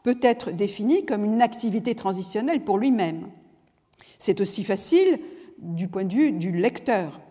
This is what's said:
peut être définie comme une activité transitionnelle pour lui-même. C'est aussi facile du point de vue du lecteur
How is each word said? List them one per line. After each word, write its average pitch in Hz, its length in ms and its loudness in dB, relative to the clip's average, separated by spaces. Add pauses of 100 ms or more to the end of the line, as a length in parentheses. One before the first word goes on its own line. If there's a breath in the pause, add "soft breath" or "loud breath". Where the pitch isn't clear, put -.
peut 247 200 0
être 240 300 2
définie 208 540 0
comme 208 200 -2
une 220 160 2
activité 226 520 0
transitionnelle 214 680 -2
pour 196 140 0
lui-même. 196 500 0 (920 soft breath)
C'est 196 220 0
aussi 196 240 -2
facile 339 560 2 (380 loud breath)
du 170 320 -6
point 190 160 -4
de 185 80 -4
vue 285 180 4
du 175 200 -4
lecteur 185 680 -2 (120)